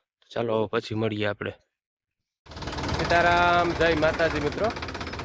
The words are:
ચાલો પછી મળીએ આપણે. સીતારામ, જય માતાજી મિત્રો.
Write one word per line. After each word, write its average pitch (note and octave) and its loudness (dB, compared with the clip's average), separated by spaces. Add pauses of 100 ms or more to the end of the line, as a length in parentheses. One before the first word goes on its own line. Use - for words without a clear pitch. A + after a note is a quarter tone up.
(320)
ચાલો A2 -2
પછી A2+ -4
મળીએ G#2+ -2
આપણે. G2+ -4 (1500)
સીતારામ, F3 4
જય D#3+ 2
માતાજી D#3 0
મિત્રો. D3 -2 (560)